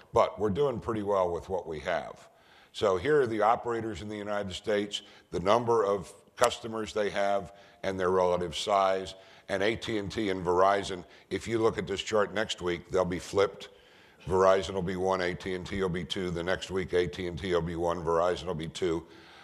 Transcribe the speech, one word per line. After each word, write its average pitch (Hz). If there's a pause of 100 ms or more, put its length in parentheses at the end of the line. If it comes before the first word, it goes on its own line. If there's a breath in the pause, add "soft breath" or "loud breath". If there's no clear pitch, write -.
(120)
but 107
we're 107
doing 127
pretty 107
well 95
with 82
what 90
we 80
have. 76 (460 loud breath)
So 98
here 143
are 123
the 110
operators 113
in 104
the 107
United 104
States, 104 (280 loud breath)
the 87
number 113
of 98 (220)
customers 110
they 104
have, 98 (300 loud breath)
and 95
their 92
relative 90
size. 95 (340 loud breath)
And 98
A 113
T 110
and 98
T 110
and 92
Verizon, 92 (240 loud breath)
if -
you 113
look 110
at 92
this 95
chart 101
next 104
week, 87
they'll 92
be 87
flipped. 98 (580 loud breath)
Verizon 95
will 95
be 92
one, 92
A 90
T 92
and 92
T 98
will 95
be 87
two. 90
The 85
next 90
week, 90
A 90
T 90
and 87
T 90
will 85
be 82
one, 85
Verizon 82
will 90
be 80
two. 82 (360 loud breath)